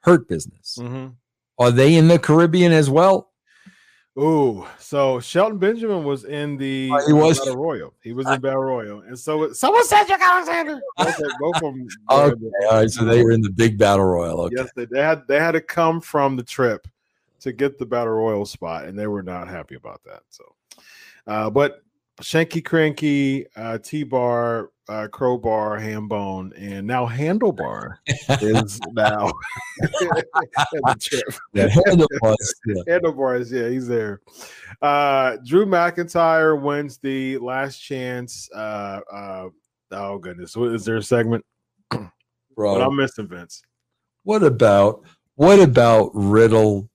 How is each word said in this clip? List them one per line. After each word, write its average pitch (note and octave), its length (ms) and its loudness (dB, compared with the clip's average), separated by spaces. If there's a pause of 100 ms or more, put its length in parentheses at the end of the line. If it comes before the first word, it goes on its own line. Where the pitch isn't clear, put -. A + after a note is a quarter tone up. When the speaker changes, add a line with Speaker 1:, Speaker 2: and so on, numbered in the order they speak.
Speaker 1:
Hurt F3 260 4
Business, - 540 -10
Speaker 2:
Mm-hmm. C3 280 -12 (500)
Speaker 1:
are B2 120 4
they C3+ 240 6
in D#3+ 120 8
the E3+ 100 8
Caribbean E3+ 540 4
as D3+ 180 4
well? F3+ 360 4 (960)
Speaker 2:
Ooh, C#3+ 460 0 (140)
so C3+ 400 -2
Shelton G3+ 400 -2
Benjamin G#3 440 -2
was C#3 200 -6
in D3 340 -8
the C3+ 340 -6
Speaker 1:
Oh, C#3+ 140 0
he D3+ 80 4
was? D#3 240 6
Speaker 2:
Battle C3 200 -4
Royal. C#3 440 -8
He A#2 120 -14
was C3 120 -6
Speaker 1:
I C#3 80 0
Speaker 2:
in C3 80 -4
Battle C3+ 220 -2
Royal. A2 380 -8
And A#2+ 180 -20
so D#3 240 -4
it, D3+ 120 -6
someone G#4+ 300 2
said G#4 200 4
Jack F#4 160 0
Alexander. E4+ 600 0 (160)
Both E3+ 220 -2
of, C#3+ 180 -6
both D#3+ 200 -4
of D#3+ 60 -2 (120)
'em B2+ 120 -12 (120)
Speaker 1:
<laughs> G#2+ 100 -14
Okay, C#3 160 6
Speaker 2:
were C#3 80 4
in A2+ 60 -8
the G#2 320 -2
Speaker 1:
all A2 60 6
right, A2 120 4
so A2+ 160 -2
they A#2 180 6
were A2+ 60 4
in A2+ 120 4
the G2+ 100 -2
big A2 260 2
Battle G2+ 280 4
Royal. E2+ 400 0
Okay. A#2 120 -6
Speaker 2:
Yes, C3 180 -8
they, A#2+ 100 -10
they C3 180 -2
had, D#3 240 0
they C#3 120 2
had E3 120 0
to D#3 100 0
come E3 400 -2
from C#3 340 -2
the B2 60 -8
trip A#2+ 460 -4 (540)
to C3+ 120 -8
get C#3 240 -4
the B2+ 80 -10
Battle A#2 280 -4
Royal A2 340 -2
spot, E2 380 -12
and F#2+ 120 -16
they G#2 80 -8
were G#2 160 -8
not F2+ 260 -12
happy F2 280 -16
about - 300 -20
that. - 240 -20
So, - 140 -20 (840)
uh, G#2+ 240 -4
but C#3 320 0 (360)
Shanky E3 460 -2
Cranky, C#3+ 800 0 (100)
uh, A2+ 220 -10
T-Bar, A#2+ 960 -4 (180)
uh, G#2+ 220 -8
Crowbar, A2 680 -2
Hambone, G#2 760 -8
and G2 300 -12
now B2+ 180 -2
Handlebar B2+ 960 -4
Speaker 1:
<laughs> C3+ 400 -2
Speaker 2:
is G#2+ 400 -2 (120)
now G#2+ 380 0 (480)
<laughs> - 220 -4
in - 80 -2 (760)
the C3 140 2
trip. - 240 -6 (300)
Speaker 1:
Yeah, G2 140 2
Handlebar D3 720 4
is, - 160 -8 (100)
yeah. G#2 100 -2 (120)
Speaker 2:
Handlebar C#3 520 0
is, A#2+ 120 -8
yeah, A#2+ 180 -4
he's B2+ 180 -6
there. G#2+ 340 -4 (600)
Uh, C#3 640 0
Drew F3 220 2
McIntyre E3+ 920 2
wins C#3+ 380 -6
the C3+ 400 -6
Last B2+ 400 -8
Chance. B2+ 800 -12
Uh, G2+ 460 -10 (120)
uh, F#2+ 360 -14 (420)
oh, G2 260 -10
goodness. F2 400 -16
What, A#2 160 -4
is G#2 120 -8
there A2+ 120 -4
a G#2 60 -6
segment? A#2 420 -2 (220)
<clears throat> - 240 -20 (640)
Speaker 1:
Bro. G#2 200 -2
Speaker 2:
But G2 60 0
I'm C3+ 140 0
missing B2+ 320 -4
Vince. F2 340 -20 (600)
Speaker 1:
What G#3 180 0
about, A2 600 4 (320)
what F#3 240 8
about A#2 540 6
Riddle G#2+ 800 4